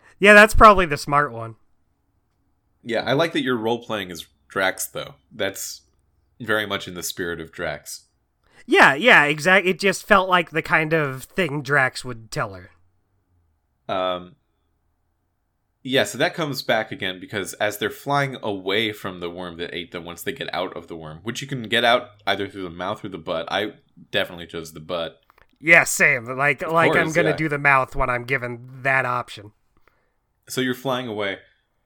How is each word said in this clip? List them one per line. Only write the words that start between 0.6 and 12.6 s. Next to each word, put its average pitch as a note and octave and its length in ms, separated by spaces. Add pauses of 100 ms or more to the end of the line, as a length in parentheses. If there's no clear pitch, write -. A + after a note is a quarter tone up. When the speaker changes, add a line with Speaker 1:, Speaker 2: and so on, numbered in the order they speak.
Speaker 1:
the D3 120
smart C#3+ 340
one. A2+ 240 (1300)
Speaker 2:
Yeah, A2+ 220
I A#2+ 80
like D#3+ 200
that E3 80
your B2+ 160
role-playing A2 540
is D#2+ 160 (220)
Drax, F#2+ 380
though. - 280 (160)
That's - 520 (580)
very G#2+ 240
much G2 240
in F2+ 40
the F2 100
spirit E2+ 360
of D#2 140
Drax. - 540 (580)
Speaker 1:
Yeah, B3 300
yeah, F3+ 300
exact-, D#3+ 400
it F3+ 140
just F#3+ 260
felt F#3+ 220
like F3+ 240
the D#3+ 100
kind D#3+ 320
of C3+ 300
thing D3+ 380
Drax C3 420
would A2+ 280
tell A#2 220
her. F2+ 160 (1160)